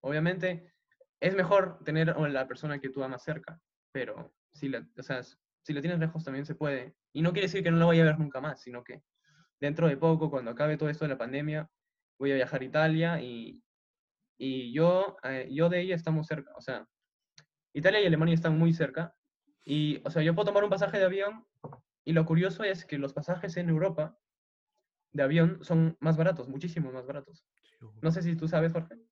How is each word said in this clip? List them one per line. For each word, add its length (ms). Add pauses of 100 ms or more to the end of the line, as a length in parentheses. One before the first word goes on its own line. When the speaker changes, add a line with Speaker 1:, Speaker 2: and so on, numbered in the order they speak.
Speaker 1:
Obviamente, 720 (460)
es 160
mejor 480
tener 280
a 180
la 180
persona 320
que 100
tú 140
amas 200
cerca, 360 (320)
pero 420 (200)
si 160
la, 180 (100)
o 60
sea, 200
si 500
la 80
tienes 180
lejos 240
también 220
se 100
puede. 400 (180)
Y 80
no 120
quiere 140
decir 160
que 80
no 60
la 80
vaya 180
a 40
ver 120
nunca 220
más, 200
sino 220
que 180 (580)
dentro 280
de 100
poco, 320
cuando 220
acabe 260
todo 120
esto 160
de 40
la 80
pandemia, 520 (500)
voy 120
a 40
viajar 260
a 40
Italia 560
y, 420 (760)
y 360
yo, 500
eh, 280
yo 180
de 120
ella 140
estamos 320
cerca, 280
o 60
sea, 260 (840)
Italia 280
y 60
Alemania 280
están 220
muy 160
cerca. 420 (500)
Y, 400
o 60
sea, 120
yo 120
puedo 120
tomar 160
un 60
pasaje 280
de 80
avión 400 (600)
y 80
lo 120
curioso 380
es 220
que 120
los 160
pasajes 440
en 120
Europa 480 (960)
de 120
avión 400
son 360
más 180
baratos, 300
muchísimo 440
más 140
baratos. 400 (180)
Speaker 2:
Sí, 180
obvio. 200
Speaker 1:
No 100
sé 100
si 140
tú 120
sabes, 240
Jorge. 240 (160)